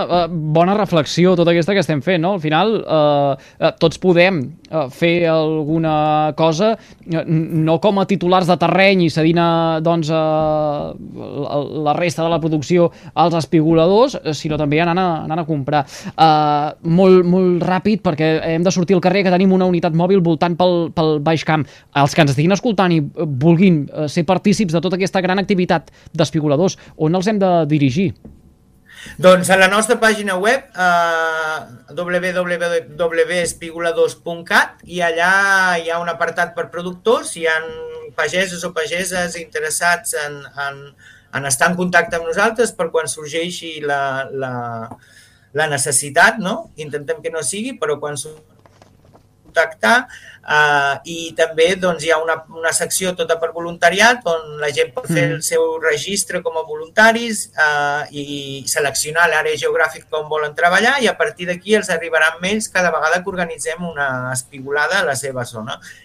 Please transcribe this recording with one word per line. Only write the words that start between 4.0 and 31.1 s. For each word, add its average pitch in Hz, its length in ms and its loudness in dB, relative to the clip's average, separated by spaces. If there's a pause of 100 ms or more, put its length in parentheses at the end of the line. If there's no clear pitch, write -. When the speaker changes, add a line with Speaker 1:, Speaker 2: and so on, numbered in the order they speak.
Speaker 1:
eh, 156 220 -2
fer 170 400 0
alguna 156 1040 0
cosa, 165 360 2 (260)
eh, 160 240 -4
n-, 160 400 0
no 160 180 2
com 202 160 2
a 190 80 0
titulars 185 400 2
de 175 140 2
terreny 185 460 4
i 160 40 2
cedint 165 320 2
a, 170 60 4 (340)
doncs, 165 320 0
a 160 60 2 (720)
la, 120 680 -8 (260)
la 147 100 2
resta 165 300 -2
de - 20 -2
la 170 140 0
producció 165 480 2 (240)
als 160 240 2
espigoladors, 165 840 4
eh, 151 160 -6
sinó 151 240 -4
també 151 220 2
anant 175 180 0
a, 185 60 0 (160)
anant 160 180 -4
a 151 60 -8
comprar. 147 340 0 (300)
Eh, 151 560 4 (160)
molt, 185 420 6
molt 180 400 2
ràpid, 185 400 0
perquè 160 240 0 (220)
hem 170 160 0
de 185 80 2
sortir 180 240 2
al - 20 0
carrer, 185 240 2
que 185 80 2
tenim 185 240 4
una 185 80 2
unitat 175 320 0
mòbil 185 240 4
voltant 170 380 0
pel, 175 340 2
pel 156 300 2
Baix 165 240 0
Camp. 156 180 0 (300)
Els 139 180 4
que 170 140 6
ens 139 80 0
estiguin 156 180 2
escoltant 190 400 2
i, 160 80 4
eh, 147 240 -6 (220)
vulguin, 170 420 4
eh, 151 220 -6
ser 170 160 -2
partícips 185 480 2
de 170 100 0
tota 180 160 -2
aquesta 190 220 -2
gran 185 180 0
activitat 180 480 0 (240)
d'espigoladors, 151 640 0 (200)
on 156 180 0
els 190 160 0
hem 208 100 0
de 185 140 4 (100)
dirigir? 143 460 2 (1080)
Speaker 2:
Doncs 180 320 6
a 190 80 6
la 190 80 6
nostra 214 320 2
pàgina 208 400 0
web, 247 240 0 (160)
eh, 160 1120 0